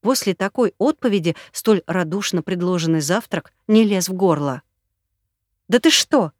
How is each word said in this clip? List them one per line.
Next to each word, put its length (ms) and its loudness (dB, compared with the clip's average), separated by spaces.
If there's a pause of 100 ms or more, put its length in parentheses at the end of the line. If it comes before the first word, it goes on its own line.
После 320 0
такой 440 -2
отповеди 580 -2 (160)
столь 360 0
радушно 540 -4
предложенный 600 -2
завтрак 500 -4 (160)
не 160 6
лез 240 0
в 60 -6
горло. 480 0 (1040)
«Да 120 2
ты 100 4
что 500 0